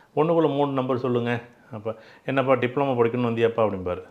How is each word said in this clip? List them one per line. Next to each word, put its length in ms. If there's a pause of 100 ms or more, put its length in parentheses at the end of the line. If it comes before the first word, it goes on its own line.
(160)
"ஒண்ணுக்குள்ள 320
மூணு 240
நம்பர் 260
சொல்லுங்க." 420 (320)
அப்ப, 220 (300)
"என்னப்பா 300
டிப்ளமோ 400
படிக்கணும்னு 360
வந்தியாப்பா?" 320
அப்படிம்பாரு. 480